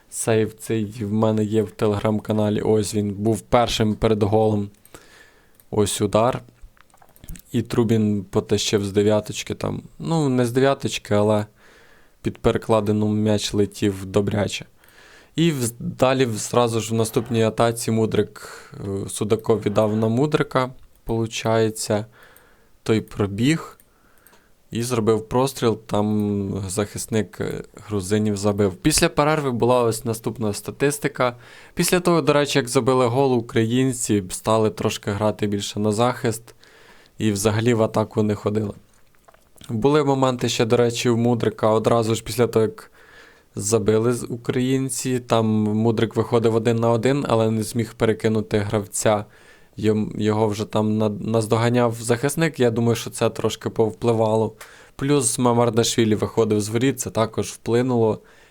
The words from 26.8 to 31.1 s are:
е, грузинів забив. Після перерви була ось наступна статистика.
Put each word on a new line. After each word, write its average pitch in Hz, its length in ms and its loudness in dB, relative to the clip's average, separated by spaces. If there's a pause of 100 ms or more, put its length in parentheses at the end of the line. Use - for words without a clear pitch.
е, - 240 -6 (220)
грузинів 104 500 0
забив. 101 380 0
Після 156 340 2
перерви 147 420 0
була 120 320 2
ось 113 220 0
наступна 113 480 -4
статистика. 139 840 -2 (380)